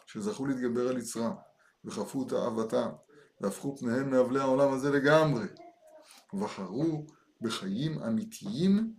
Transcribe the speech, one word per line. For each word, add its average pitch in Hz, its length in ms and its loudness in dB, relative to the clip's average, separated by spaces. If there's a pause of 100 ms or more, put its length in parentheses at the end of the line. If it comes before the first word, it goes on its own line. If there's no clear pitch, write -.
שזכו 107 400 -6
להתגבר 123 420 0
על 127 100 0
יצרם, 113 340 -4 (540)
וכפו 110 380 -4
תאוותם, 113 680 -2 (520)
והפכו 139 360 -4
פניהם 131 340 -2
מאבלי 127 280 4
העולם 135 340 4
הזה 135 180 0
לגמרי, 143 540 4 (880)
ובחרו 143 720 -4 (360)
בחיים 113 600 -4
אמיתיים, 151 960 0